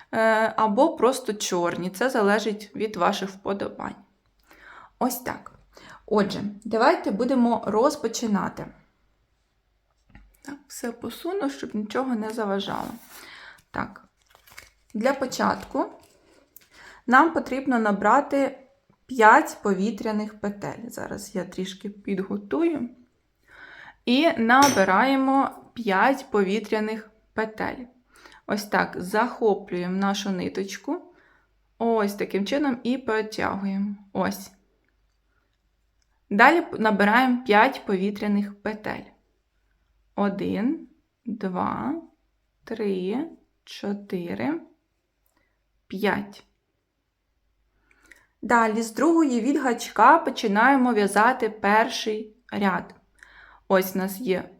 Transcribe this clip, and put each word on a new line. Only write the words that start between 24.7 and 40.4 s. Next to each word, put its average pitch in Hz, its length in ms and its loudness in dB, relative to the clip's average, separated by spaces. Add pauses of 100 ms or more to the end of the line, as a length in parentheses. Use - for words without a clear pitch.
п'ять 226 560 0
повітряних 214 800 -2 (220)
петель. 220 520 -6 (640)
Ось 208 180 -4
так 180 340 0
захоплюємо 190 1000 -2
нашу 196 340 -2
ниточку. 196 720 -6 (760)
Ось 220 360 0
таким 190 320 -4
чином 277 360 0
і 254 160 -2
протягуємо. 202 960 -4 (180)
Ось. 190 380 -4 (1800)
Далі 262 300 6
п-, - 180 -6
набираємо 220 640 2
п'ять 208 420 4
повітряних 202 760 -2
петель. - 420 -8 (1080)
Один, 196 720 -2 (380)